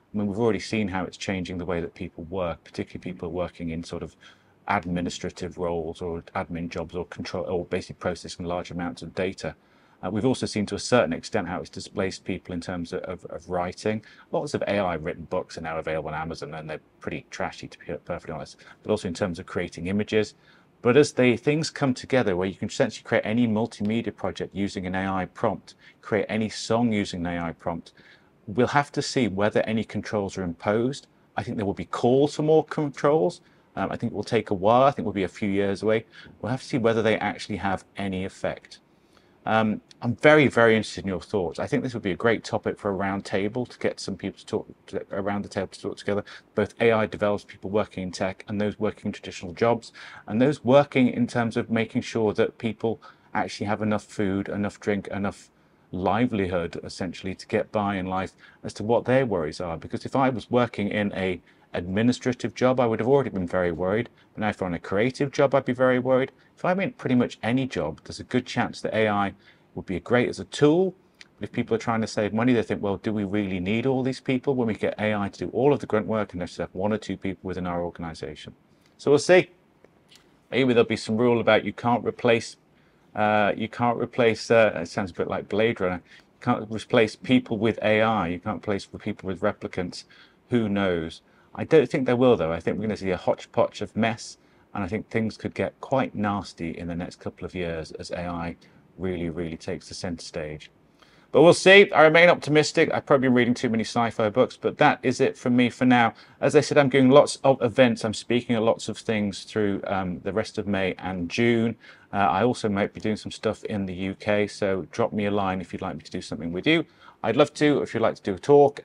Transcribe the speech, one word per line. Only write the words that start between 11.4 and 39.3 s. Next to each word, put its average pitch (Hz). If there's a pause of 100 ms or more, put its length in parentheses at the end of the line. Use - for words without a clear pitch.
how 87
it's 76
displaced 95
people 90
in 87
terms 87
of, 85
of, 87
of 80
writing. 90 (300)
Lots 156
of 107
A 101
I 90
written 78
books -
are 82
now 80
available 78
on 76
Amazon, 156
and -
they're - (200)
pretty -
trashy, -
to -
be - (180)
perfectly 82
honest, 71 (240)
but -
also 101
in 82
terms 90
of 90
creating 87
images. 104 (480)
But 123
as 147
the 123
things 151
come 131
together 104
where 92
you 95
can 107
essentially -
create -
any 113
multimedia 110
project -
using 98
an 92
A 95
I 92
prompt, - (260)
create -
any 110
song 113
using 92
an 87
A 87
I 80
prompt, 82 (560)
we'll 110
have 143
to 147
see 131
whether 101
any 110
controls 101
are 92
imposed. 110 (280)
I 110
think 117
there 104
will 98
be 90
calls 135
for 156
more 156
controls. 156 (340)
Um, 95
I 87
think 117
it 90
will 101
take -
a 107
while. 110
I 139
think -
we'll 101
be 95
a 85
few -
years 98
away. 110 (340)
We'll 104
have 127
to -
see 143
whether 113
they 110
actually -
have 92 (120)
any 92
effect. - (680)